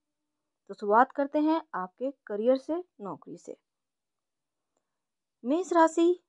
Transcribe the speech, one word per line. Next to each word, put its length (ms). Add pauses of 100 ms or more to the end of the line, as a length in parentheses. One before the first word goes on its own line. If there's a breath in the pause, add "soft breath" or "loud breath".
(680)
तो 60
शुरुआत 380
करते 280
हैं 220 (140)
आपके 360 (140)
करियर 320
से, 260 (180)
नौकरी 360
से। 200 (1900)
मेष 300
राशि 560